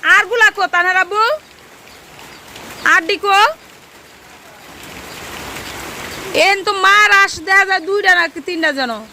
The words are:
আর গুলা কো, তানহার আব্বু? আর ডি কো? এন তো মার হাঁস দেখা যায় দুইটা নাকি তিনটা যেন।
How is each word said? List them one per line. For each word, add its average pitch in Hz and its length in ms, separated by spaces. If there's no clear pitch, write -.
আর 381 200
গুলা 427 260
কো, 381 160
তানহার 359 300
আব্বু? 381 220
আর 339 180
ডি 359 160
কো? 403 300
এন 381 300
তো 415 100
মার 403 380
হাঁস 392 280
দেখা 381 260
যায় 381 140
দুইটা 381 360
নাকি 339 260
তিনটা 330 300
যেন। 240 420